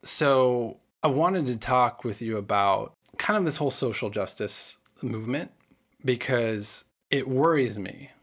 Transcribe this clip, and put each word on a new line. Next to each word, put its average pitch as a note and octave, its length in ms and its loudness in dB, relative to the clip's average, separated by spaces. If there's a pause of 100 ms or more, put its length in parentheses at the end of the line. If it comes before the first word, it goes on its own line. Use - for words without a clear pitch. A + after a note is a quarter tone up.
So B2+ 720 2 (240)
I D#3+ 60 2
wanted D#3+ 400 2
to B2 80 -2
talk B2 480 2
with A2 180 -6
you A2 140 -4
about G2+ 560 2 (260)
kind - 180 0
of G3+ 80 2
this D#3+ 120 0
whole D3 140 0
social A#2 400 -2
justice - 680 -6 (240)
movement, A#2+ 480 -4 (540)
because A#2 800 -2 (260)
it C3+ 180 0
worries C3+ 500 2
me. G2+ 320 -10 (120)